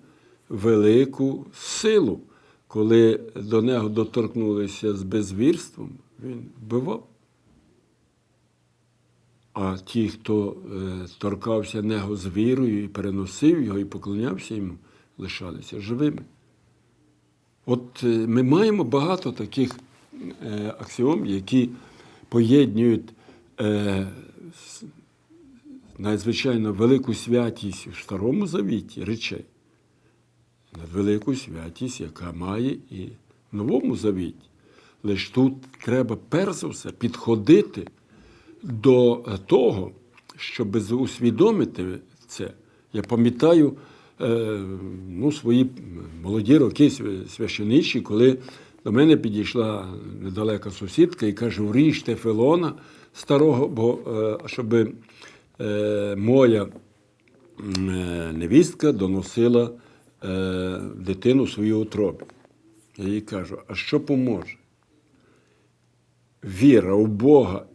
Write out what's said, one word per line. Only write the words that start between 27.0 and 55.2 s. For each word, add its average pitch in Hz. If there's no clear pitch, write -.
святість 113
в -
Старому 123
Завіті 120
речей 98
надвелику 104
святість, 82
яка 85
має 98
і -
в 101
Новому 147
Завіті. 92
Лиш 101
тут 131
треба, 120
перш 185
за 85
все, -
підходити 117
до 123
того, 160
щоб 107
з-, 101
усвідомити 120
це. -
Я 107
пам'ятаю, 123
е, 113
ну, 107
свої 127
молоді 107
роки 139
свя-, 101
священичі, 107
коли 123
до 104
мене 147
підійшла 104
недалека 101
сусідка 123
і 104
каже: 104
«Вріжте 120
Филона 143
старого, 143
бо, 117
е, 110
щоб, 117